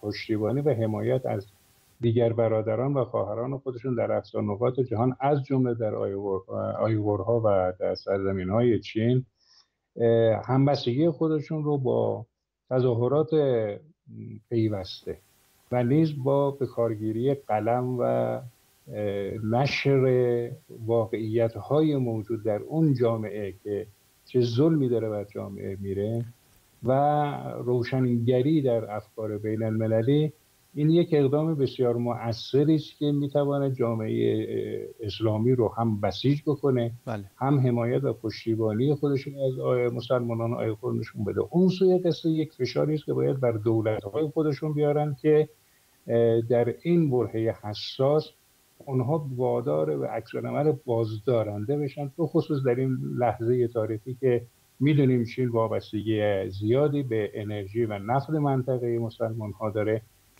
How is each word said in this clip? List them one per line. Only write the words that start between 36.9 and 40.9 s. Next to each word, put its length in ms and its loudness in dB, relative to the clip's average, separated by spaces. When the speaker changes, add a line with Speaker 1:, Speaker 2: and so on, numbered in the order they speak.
Speaker 2:
بله. 180 -6
Speaker 1:
هم 220 2
حمایت 440 2
و 100 0
پشتیبانی 840 0
خودشون 380 -2
از 260 -2
آ-، 300 0
مسلمانان 640 -2
آیغور 400 -4